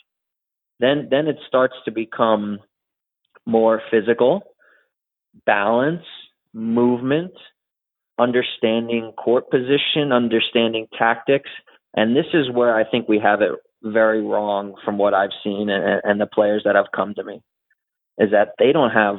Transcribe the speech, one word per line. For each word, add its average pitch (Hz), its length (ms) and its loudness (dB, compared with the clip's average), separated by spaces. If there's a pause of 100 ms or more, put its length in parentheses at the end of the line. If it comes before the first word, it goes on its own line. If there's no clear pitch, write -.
(800)
Then, 139 320 0
then 147 160 0
it 139 100 -4 (100)
starts 131 280 0 (100)
to 113 60 -6
become 110 680 -2 (840)
more 113 360 2 (100)
physical, 117 500 2 (1040)
balance, 117 600 0 (480)
movement, 123 800 0 (840)
understanding 117 960 0
court - 360 -2
position, 143 600 0
understanding 113 760 0 (100)
tactics. 117 520 0 (460)
And 110 200 2
this 139 180 0
is 139 180 0
where 120 240 2
I 110 140 2
think 117 200 -2
we 107 100 2
have 104 220 2
it 92 100 2 (300)
very 110 400 0
wrong 101 540 -4 (100)
from 104 140 -2
what 101 160 2
I've 95 160 0 (120)
seen 104 280 -4
and, 98 320 0
and 104 180 0
the 101 60 -2
players 104 380 0
that 101 100 2
have 101 100 -2 (100)
come 101 200 -4
to 101 80 -10
me, 101 180 -14 (800)
is 104 120 2
that 104 180 4 (100)
they 127 120 6
don't 139 200 2
have 104 280 2